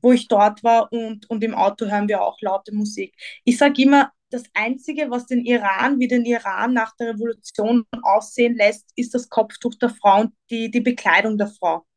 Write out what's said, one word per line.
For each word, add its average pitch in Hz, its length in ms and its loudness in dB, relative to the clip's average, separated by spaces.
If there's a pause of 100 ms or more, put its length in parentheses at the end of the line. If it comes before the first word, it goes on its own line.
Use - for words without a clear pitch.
wo 247 100 4
ich 240 160 2
dort 214 360 2
war 233 280 2
und, 226 380 -8
und 220 140 -4
im 226 120 -4
Auto 202 300 -2
hören 208 240 -2
wir 196 120 -2
auch - 200 -4
laute 196 320 -6
Musik. 208 420 -6 (300)
Ich 240 120 2
sag 285 220 2
immer, 277 320 4 (180)
das 240 140 -10 (120)
Einzige, 262 560 -6
was 247 160 -6
den 240 180 -2
Iran, 226 540 0
wie 247 80 0
den 240 180 0
Iran 226 480 -2
nach 226 220 -2
der 233 140 -6
Revolution 226 760 -2 (160)
aussehen 233 560 0
lässt, 208 380 0
ist 247 180 -6
das 247 160 -4
Kopftuch - 460 -4
der 233 160 -2
Frau 202 300 4
und 226 120 -4 (160)
die, 226 220 -6
die 233 100 0
Bekleidung 214 560 0
der 202 100 -2
Frau. 170 380 -4 (120)